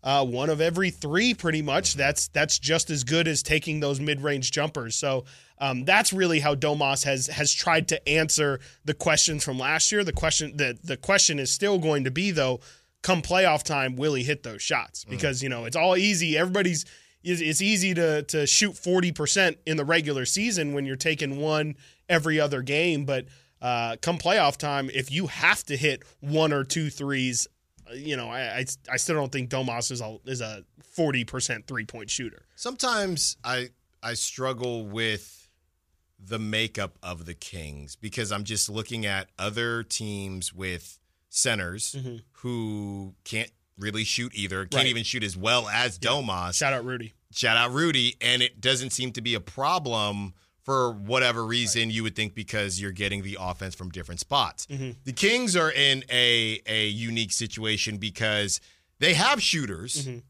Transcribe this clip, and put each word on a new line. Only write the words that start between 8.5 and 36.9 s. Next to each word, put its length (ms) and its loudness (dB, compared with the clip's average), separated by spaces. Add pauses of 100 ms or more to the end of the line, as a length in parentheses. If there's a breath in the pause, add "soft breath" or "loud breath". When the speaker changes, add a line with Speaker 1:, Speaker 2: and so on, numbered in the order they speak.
Speaker 1:
the 80 0
questions 520 2
from 140 -4
last 320 2
year. 140 2
The 80 -2
question, 460 0
the, 260 0
the 140 -4
question 400 4
is 120 0
still 280 2
going 260 2
to 60 2
be, 220 0
though, 280 0 (420 loud breath)
come 200 2
playoff 400 4
time, 340 0
will 160 2
he 120 0
hit 180 -2
those 180 -12
shots? 460 -4
Speaker 2:
Mm. 40 -16
Speaker 1:
Because, 320 -2
you 60 -4
know, 160 -6
it's 120 -6
all 200 4
easy. 400 2
Everybody's, 480 2 (380 loud breath)
it's, 180 -2
it's 220 0
easy 320 2
to, 300 2
to 220 0
shoot 300 4
forty 360 2
percent 520 2
in 140 0
the 80 0
regular 400 2
season 480 0
when 100 -2
you're 120 -4
taking 420 -2
one 380 0 (340 soft breath)
every 300 4
other 200 2
game. 460 2
But, 180 -2 (380 soft breath)
uh, 400 0
come 160 0
playoff 400 4
time, 340 -2
if 180 -2
you 180 0
have 380 2
to 120 -4
hit 240 0 (180)
one 320 2
or 120 0
two 260 -2
threes, 560 -2 (420)
uh, 60 -16
you 220 -6
know, 120 -6
I, 120 -6 (180)
I, 80 -2 (260)
I 40 0
still 180 0
don't 160 0
think 200 -4
Domas 420 -2
is 80 -6
a, 260 -8
is 140 -6
a 240 -10 (180)
forty 420 0
percent 440 -4
three-point 420 -10
shooter. 320 -6 (140)
Speaker 2:
Sometimes 880 0
I, 240 -2 (340)
I 120 -4
struggle 680 -4
with 580 -4 (840)
the 120 -6
makeup 640 -2